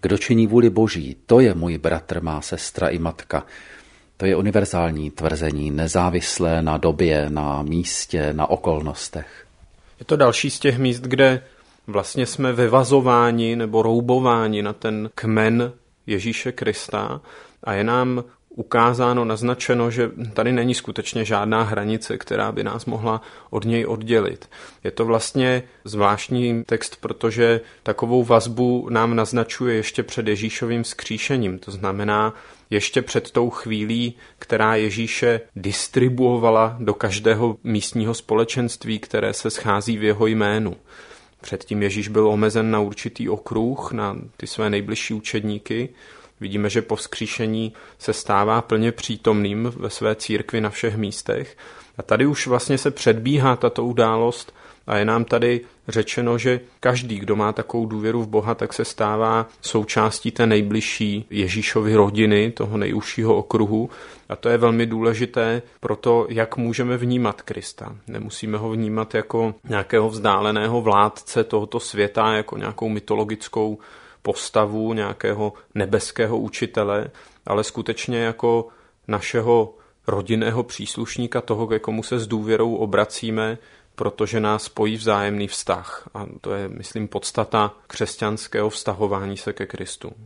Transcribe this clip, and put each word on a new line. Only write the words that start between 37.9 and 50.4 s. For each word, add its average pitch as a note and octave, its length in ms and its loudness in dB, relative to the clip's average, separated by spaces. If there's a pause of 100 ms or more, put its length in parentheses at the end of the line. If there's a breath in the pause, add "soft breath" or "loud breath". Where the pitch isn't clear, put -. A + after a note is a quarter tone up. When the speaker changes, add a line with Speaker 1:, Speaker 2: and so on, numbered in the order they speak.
Speaker 2:
společenství, A2+ 840 -2
které G#2 340 -2
se - 160 -4
schází G#2 480 0
v G#2 60 -4
jeho G#2+ 240 2
jménu. G#2+ 480 0 (680 loud breath)
Předtím G2+ 420 -6
Ježíš G2+ 240 -2
byl G#2+ 200 4
omezen A2 440 2
na G#2+ 80 2
určitý G#2 500 -4
okruh, A2+ 640 -4
na G#2 260 -4 (200)
ty - 100 -12
své G#2+ 220 -2
nejbližší G#2 440 -4
učedníky. G#2+ 760 -6 (520 loud breath)
Vidíme, G#2 280 -2
že A2 120 0
po G#2+ 140 -4
vzkříšení A2 800 -6 (260 loud breath)
se G#2+ 140 -4
stává G#2+ 480 2
plně A2+ 300 2
přítomným G#2+ 840 0
ve - 140 -8
své G#2+ 260 -2
církvi G#2+ 460 -4